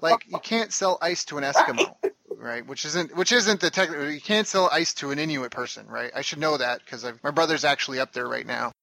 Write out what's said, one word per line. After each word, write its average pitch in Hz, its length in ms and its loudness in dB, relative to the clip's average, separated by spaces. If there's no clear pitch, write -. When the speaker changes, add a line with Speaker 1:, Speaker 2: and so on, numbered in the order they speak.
Speaker 1:
Like, - 260 4
you - 120 -6
can't 226 340 -2
sell 185 280 2
ice 170 240 0
to 147 120 -8
an 139 60 -2
Eskimo. - 580 2
Speaker 2:
<laughs> - 40 0
Right. 120 80 -12
Speaker 1:
Right, 120 100 -10
which 135 180 -8
isn't, 156 300 -4
which 180 160 2
isn't 214 300 4
the 165 100 2
tech-, 185 180 2
you 147 320 -4
can't 208 260 2
sell 185 240 4
ice 160 240 2
to 143 140 -6
an 139 80 -2
Inuit 147 320 -2
person, 117 380 -8
right? 117 280 -8
I 135 60 -4
should 151 160 -6
know 151 180 2
that 123 300 -2
'cause 117 180 -12
I've, 120 200 -10
my 143 80 0
brother's 156 340 2
actually 139 340 2
up 135 140 -2
there 123 140 -2
right 120 180 -4
now. 120 260 -2